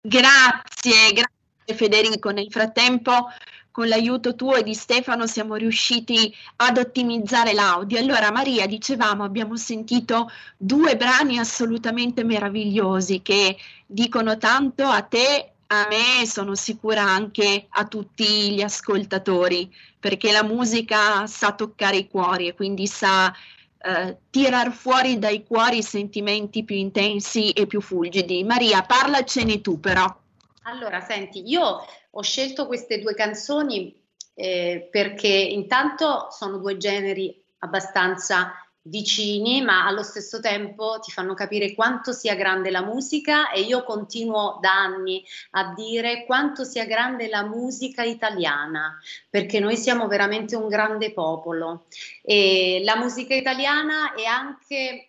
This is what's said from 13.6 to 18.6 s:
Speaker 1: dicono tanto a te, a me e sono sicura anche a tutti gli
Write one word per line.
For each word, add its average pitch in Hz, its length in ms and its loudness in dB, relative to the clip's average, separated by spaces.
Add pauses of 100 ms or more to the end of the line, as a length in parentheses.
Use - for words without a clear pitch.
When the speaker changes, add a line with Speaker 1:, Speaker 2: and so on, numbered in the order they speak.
Speaker 1:
dicono 220 520 0
tanto 262 480 2
a 214 160 2
te, 269 500 2 (160)
a 208 200 2
me 240 340 2
e 226 40 0
sono 196 300 -4
sicura 220 460 -2
anche 202 680 2
a 208 160 0
tutti 208 680 -2
gli 202 100 0